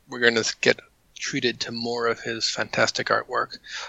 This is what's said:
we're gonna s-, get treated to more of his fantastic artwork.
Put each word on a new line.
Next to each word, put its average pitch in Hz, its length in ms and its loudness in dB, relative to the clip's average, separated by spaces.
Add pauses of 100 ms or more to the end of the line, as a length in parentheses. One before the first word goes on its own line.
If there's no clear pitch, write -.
we're 127 100 -8
gonna 117 220 6
s-, - 120 0
get - 260 4 (380)
treated 123 440 -2
to 117 100 -6
more 117 360 -2
of 113 140 0
his 113 280 -4
fantastic - 580 0
artwork. 117 500 -2 (320)